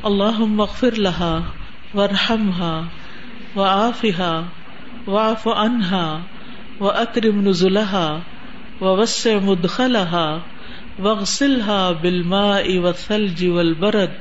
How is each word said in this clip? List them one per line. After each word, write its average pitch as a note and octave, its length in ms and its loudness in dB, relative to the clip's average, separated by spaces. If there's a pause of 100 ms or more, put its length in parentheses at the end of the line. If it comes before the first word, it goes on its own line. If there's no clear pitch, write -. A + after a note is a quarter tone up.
اللہم G#3+ 580 2
اغفر A#3 300 0
لہا E3+ 600 0 (420)
وارحمہا G3 880 0 (720)
وعافہا G3 920 2 (640)
واعف A3 400 0
عنها F#3+ 760 0 (580)
وأكرم G#3 680 2
نزلها F#3+ 760 2 (600)
ووسع G#3 580 2
مدخلها F3+ 1000 2 (580)
واغسلها G3+ 920 2
بالماء F3+ 880 2
والثلج F3+ 680 0
والبرد F3 760 2